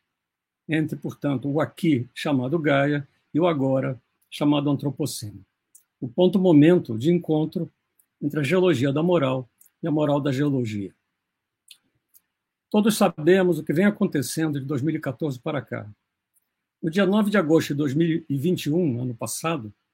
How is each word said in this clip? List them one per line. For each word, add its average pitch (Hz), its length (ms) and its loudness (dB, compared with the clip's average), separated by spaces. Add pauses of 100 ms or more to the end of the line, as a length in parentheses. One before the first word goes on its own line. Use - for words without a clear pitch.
(680)
Entre, 156 280 -2
portanto, 139 540 -6
o 151 100 -2
aqui, 143 540 -2
chamado 139 420 -2
Gaia, 143 520 0 (260)
e 143 60 2
o 180 80 2
agora, 135 520 0 (300)
chamado 147 400 0
Antropoceno. 131 760 -6 (560)
O 143 60 -8
ponto 180 320 2
momento 165 580 6
de 131 140 0
encontro 160 580 -2 (540)
entre 147 160 -4
a 147 60 0
geologia 147 480 2
da 151 100 0
moral 135 480 0 (320)
e 165 60 -4
a - 20 -2
moral 147 300 0
da 139 100 -2
geologia. 123 640 -2 (1800)
Todos 214 260 2
sabemos 180 640 2
o 156 60 -10
que 160 80 -4
vem 175 120 2
acontecendo 160 760 -2
de 131 40 -10
dois 135 160 -4
mil 151 140 -2
e 156 60 -6
quatorze 139 400 -6
para 151 200 -6
cá. 107 300 -12 (920)
No 170 80 -4
dia 185 160 0
nove 208 240 2
de 202 80 0
agosto 156 320 4
de 151 60 -4
dois 139 200 -2
mil 165 340 0
e 139 100 -2
vinte 156 280 -2
e 143 40 -2
um, 147 320 0
ano 127 100 -6
passado, 117 640 -6 (200)